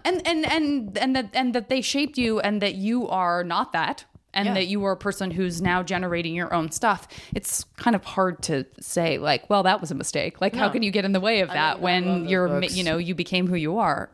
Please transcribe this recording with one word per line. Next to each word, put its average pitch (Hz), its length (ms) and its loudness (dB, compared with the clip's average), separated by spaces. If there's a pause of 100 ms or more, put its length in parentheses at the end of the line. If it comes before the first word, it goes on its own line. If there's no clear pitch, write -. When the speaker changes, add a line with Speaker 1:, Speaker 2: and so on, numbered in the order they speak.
Speaker 1:
and, 339 220 0
and, 320 240 0
and, 285 460 0
and 262 180 2
that, 233 200 -2
and 247 180 2
that 240 160 -2
they 262 120 2
shaped 277 360 -2
you, 220 220 2
and 208 240 0
that 196 100 0
you 214 360 -2
are 175 340 2
not 175 300 -2
that, 165 320 -2 (280)
and 196 120 0
Speaker 2:
Yeah. 202 80 0
Speaker 1:
that 190 140 0
you 202 180 0
are 196 80 2
a 175 40 -4
person 190 340 -2
who's 175 300 -2
now 180 220 2
generating 170 500 -2
your 175 200 -2
own 160 180 0
stuff. 208 340 0 (300)
It's - 300 -4 (100)
kind 233 220 2
of - 80 -10
hard 185 380 0
to 135 220 0 (140)
say, 165 380 0
like, 143 320 0
"Well, 202 140 4
that 185 180 4
was 165 100 -6
a 143 40 -4
mistake." - 440 -4
Like, 196 160 0
how 262 120 2
Speaker 2:
No. - 40 -2
Speaker 1:
can 254 120 0
you 202 80 0
get 202 120 2
in 196 80 0
the 190 80 2
way 208 220 2
of 165 80 0
Speaker 2:
I 180 60 -6
Speaker 1:
that - 20 -2
Speaker 2:
mean, 151 60 4
I 156 100 4
love - 80 -8 (240)
Speaker 1:
when 185 180 2
Speaker 2:
those 170 80 -2
Speaker 1:
you're, 180 160 4
ma-, 143 140 0
Speaker 2:
books. - 160 0
Speaker 1:
you 180 80 0
know, 160 120 2
you 175 160 -2
became 180 340 0
who 180 80 0
you 160 240 0
are? 160 340 0